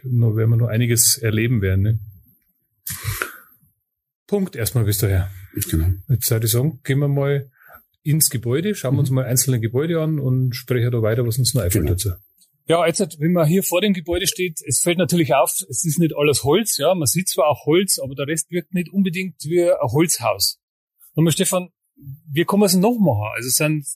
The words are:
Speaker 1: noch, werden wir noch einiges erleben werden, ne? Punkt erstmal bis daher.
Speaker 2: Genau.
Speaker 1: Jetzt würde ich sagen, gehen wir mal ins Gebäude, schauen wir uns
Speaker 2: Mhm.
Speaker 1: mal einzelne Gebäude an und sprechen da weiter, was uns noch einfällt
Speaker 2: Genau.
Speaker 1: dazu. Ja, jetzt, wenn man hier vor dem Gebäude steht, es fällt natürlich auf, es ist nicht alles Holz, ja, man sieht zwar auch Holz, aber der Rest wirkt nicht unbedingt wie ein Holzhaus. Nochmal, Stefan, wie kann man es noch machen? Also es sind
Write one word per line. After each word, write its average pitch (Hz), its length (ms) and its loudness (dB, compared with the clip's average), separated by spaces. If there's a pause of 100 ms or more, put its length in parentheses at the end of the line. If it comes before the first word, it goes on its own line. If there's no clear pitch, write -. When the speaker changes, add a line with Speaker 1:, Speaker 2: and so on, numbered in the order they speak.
Speaker 1:
noch, 117 320 2
werden 110 140 2
wir 117 80 4
noch 117 120 2
einiges 117 500 2
erleben 110 420 0
werden, 95 220 2
ne? 110 160 2 (2250)
Punkt 196 280 -2
erstmal 117 300 -2
bis 104 140 0
daher. 95 320 0 (380)
Speaker 2:
Genau. 80 180 2 (220)
Speaker 1:
Jetzt 127 200 0
würde 113 160 0
ich 107 60 0
sagen, 135 320 0
gehen 135 160 0
wir 143 80 2
mal 139 420 -2 (540)
ins 151 260 2
Gebäude, 139 460 -2
schauen 131 200 -2
wir 113 40 2
uns 127 100 2
Speaker 2:
Mhm. 131 60 0
Speaker 1:
mal 131 100 0
einzelne 127 340 0
Gebäude 139 420 -2
an 156 180 -2
und 127 360 0
sprechen 123 360 -2
da 120 100 0
weiter, 117 240 0
was 117 140 -2
uns 123 140 0
noch 127 100 2
einfällt 90 220 2
Speaker 2:
Genau. 95 100 2
Speaker 1:
dazu. 92 160 -2 (560)
Ja, 165 180 2
jetzt, 165 340 -2
wenn 160 140 2
man 170 140 4
hier 180 160 2
vor 180 180 0
dem 202 120 2
Gebäude 175 340 -4
steht, 180 380 -4
es - 160 -2
fällt 175 180 0
natürlich 165 340 2
auf, 151 180 4 (180)
es 127 160 -6
ist 156 120 -2
nicht 160 180 2
alles 147 280 0
Holz, 175 340 2
ja, 156 160 2
man 160 140 -2
sieht 175 200 -2
zwar 170 200 0
auch 143 180 0
Holz, 180 340 2
aber 135 160 -10
der 139 120 -6
Rest 160 240 -6
wirkt 175 240 -6
nicht 175 140 -4
unbedingt 185 560 -4
wie 170 180 2
ein 175 180 4
Holzhaus. 117 760 0 (560)
Nochmal, 160 180 4
Stefan, 180 360 -2 (640)
wie 165 140 0
kann 202 140 2
man 208 80 6
es 175 80 2
noch 220 240 2
machen? 110 360 2
Also 117 120 -8
es 127 80 -2
sind 151 300 0 (100)